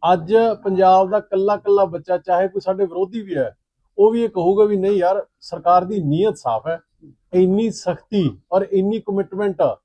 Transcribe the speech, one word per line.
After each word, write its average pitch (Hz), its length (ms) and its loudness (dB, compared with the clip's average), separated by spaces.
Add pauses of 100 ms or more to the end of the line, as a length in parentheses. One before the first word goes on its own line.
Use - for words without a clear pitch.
(140)
ਅੱਜ 175 220 -2 (280)
ਪੰਜਾਬ 190 480 4
ਦਾ 208 80 0
ਕੱਲਾ 202 380 -2
ਕੱਲਾ 202 280 2
ਬੱਚਾ, 175 320 -6
ਚਾਹੇ 180 300 0
ਕੋਈ 185 140 -6
ਸਾਡੇ 190 220 -2
ਵਿਰੋਧੀ 185 380 -6
ਵੀ 190 140 -8
ਹੈ, 123 220 -6 (400)
ਉਹ 208 140 6
ਵੀ 233 120 0
ਇਹ 220 60 -2
ਕਹੂਗਾ 196 340 2
ਵੀ 208 140 2
ਨਹੀਂ 196 200 0
ਯਾਰ, 185 300 0 (120)
ਸਰਕਾਰ 175 460 0
ਦੀ 202 140 -6
ਨੀਅਤ 165 380 0
ਸਾਫ਼ 123 300 -6
ਹੈ। 165 120 -6 (540)
ਇੰਨੀ 190 380 2
ਸਖਤੀ 175 680 -4 (120)
ਔਰ 190 200 0
ਇੰਨੀ 196 280 -2
ਕਮਿਟਮੈਂਟ 196 600 -6 (240)